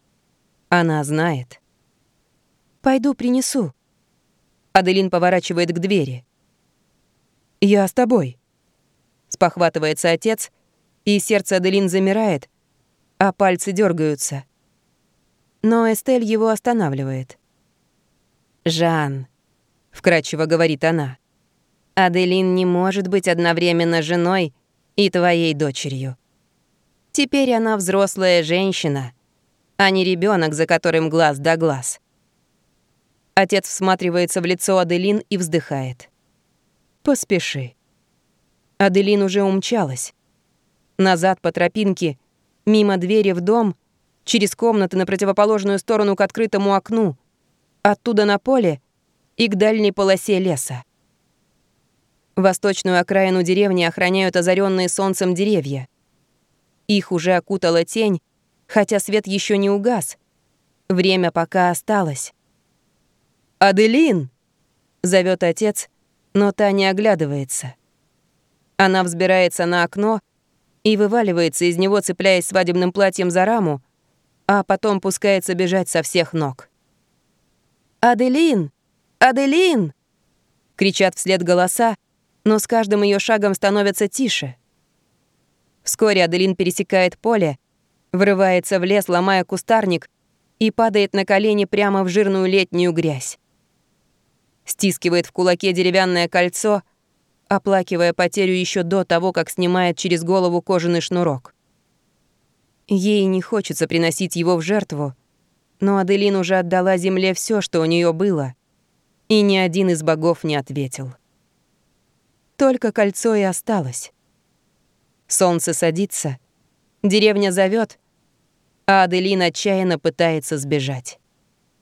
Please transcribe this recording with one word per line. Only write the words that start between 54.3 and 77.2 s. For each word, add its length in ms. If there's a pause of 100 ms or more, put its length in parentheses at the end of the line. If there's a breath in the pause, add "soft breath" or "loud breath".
озарённые 520
солнцем 460
деревья. 540 (1000)
Их 260
уже 220
окутала 500
тень, 360 (460)
хотя 340
свет 260
ещё 300
не 140
угас. 480 (720)
Время 420
пока 400
осталось. 640 (1300)
«Аделин!» 640 (760)
зовёт 400
отец, 440 (460)
но 160
та 220
не 180
оглядывается. 840 (1000)
Она 280
взбирается 640
на 180
окно 360 (640)
и 140
вываливается 720
из 120
него, 220
цепляясь 460
свадебным 440
платьем 400
за 140
раму, 360 (680)
а 160
потом 360
пускается 540
бежать 340
со 140
всех 300
ног. 380 (1300)